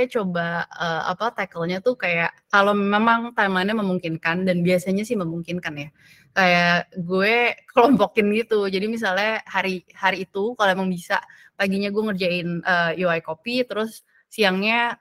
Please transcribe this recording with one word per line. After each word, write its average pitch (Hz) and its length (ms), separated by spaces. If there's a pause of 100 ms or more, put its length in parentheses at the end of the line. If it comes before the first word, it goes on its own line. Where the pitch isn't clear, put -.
(120)
coba, 175 560
eh, 165 340 (100)
apa, 220 200
tackle-nya 180 480
tuh 247 160
kayak 170 400 (160)
kalau 202 240
memang 226 560
timeline-nya 196 480
memungkinkan, 175 640
dan 180 160
biasanya 185 480
sih 240 80
memungkinkan 170 640
ya. 147 80 (480)
Kayak 175 640
gue 202 560 (160)
kelompokin 220 640
gitu. 214 320
Jadi 190 240
misalnya 214 560
hari, 190 480
hari 190 320
itu 208 320
kalau 202 160
emang 185 160
bisa, 180 240 (400)
paginya 196 320
gue 202 140 (100)
ngerjain, 175 360 (200)
eh, 170 360
U 175 40
I 165 160
copy, 240 400
terus 220 400 (240)
siangnya 214 720